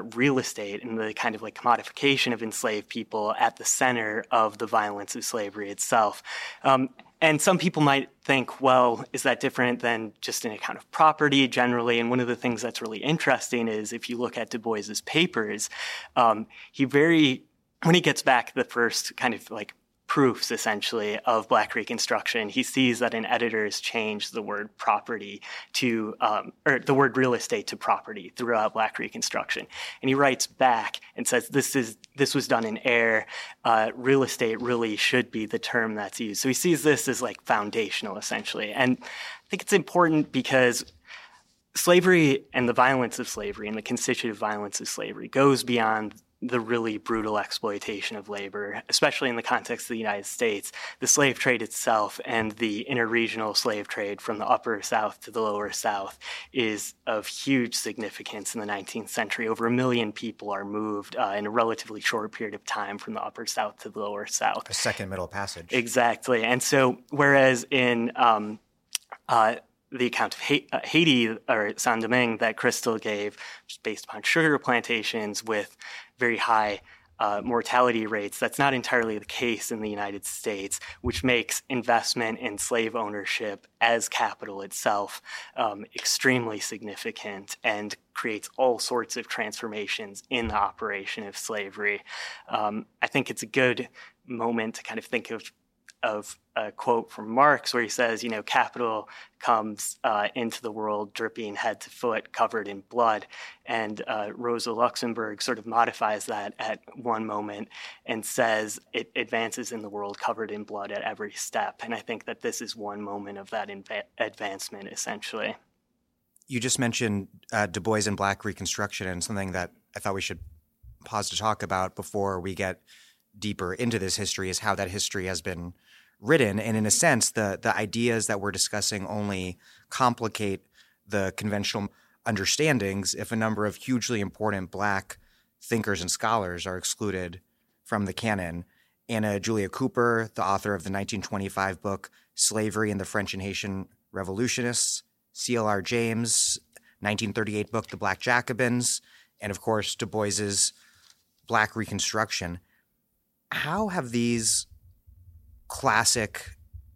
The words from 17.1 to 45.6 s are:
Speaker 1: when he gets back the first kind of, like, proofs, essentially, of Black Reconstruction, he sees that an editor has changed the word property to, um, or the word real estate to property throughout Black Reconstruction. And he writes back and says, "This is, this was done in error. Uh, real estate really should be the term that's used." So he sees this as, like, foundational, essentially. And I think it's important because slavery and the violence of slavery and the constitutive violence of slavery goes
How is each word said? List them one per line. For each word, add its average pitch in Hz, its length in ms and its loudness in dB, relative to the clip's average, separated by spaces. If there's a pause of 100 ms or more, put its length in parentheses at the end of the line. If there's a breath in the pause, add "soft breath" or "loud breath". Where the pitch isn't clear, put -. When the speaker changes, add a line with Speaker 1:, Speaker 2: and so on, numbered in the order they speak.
Speaker 1:
when 165 100 8
he 180 80 6
gets 147 180 2
back 123 320 4
the 127 120 2
first - 520 0
kind 123 160 0
of, - 180 -10
like, 107 220 -10 (360)
proofs, 131 440 4
essentially, 107 720 0
of 110 240 2
Black 107 260 4
Reconstruction, 110 720 0
he 120 140 0
sees 123 380 2
that 117 120 2
an 113 140 -2
editor 110 380 0
has 101 160 -4
changed 107 520 -4
the 120 80 -6
word 104 360 -6
property 104 640 -2 (300 loud breath)
to, 113 480 0
um, 107 320 0 (120)
or 139 140 4
the 143 160 2
word 131 220 6
real 127 180 4
estate 107 320 -2
to 113 100 -8
property 101 600 -2
throughout 113 360 2
Black 110 280 -2
Reconstruction. - 680 -4 (340 loud breath)
And 131 80 -2
he 131 60 4
writes 135 320 4
back 120 540 2 (160 loud breath)
and 120 100 -4
says, 120 220 2
"This - 260 2
is, 113 240 0 (160)
this 139 220 2
was 127 100 0
done 120 180 2
in 110 200 -4
error. 117 420 4 (380 loud breath)
Uh, 113 320 4
real 131 260 6
estate 117 380 0
really 117 340 0
should - 380 2
be 110 120 -2
the 107 140 -4
term 113 380 0
that's 104 240 -6
used." 107 200 -4
So - 60 0
he 127 80 4
sees 156 300 2
this 147 240 4
as, 120 120 0
like, 110 220 -4
foundational, 101 760 -2
essentially. 110 560 -6
And 127 300 4
I - 480 -14
think 196 120 -4
it's - 100 -8
important 165 580 4
because 127 540 4 (920 loud breath)
slavery 175 800 6
and 123 160 2
the 120 40 4
violence 127 460 4
of 123 100 -6
slavery 104 380 -6
and 107 100 -4
the 107 60 -4
constitutive 117 540 -2
violence 104 440 -4
of 113 60 -8
slavery 104 400 -8
goes 135 380 6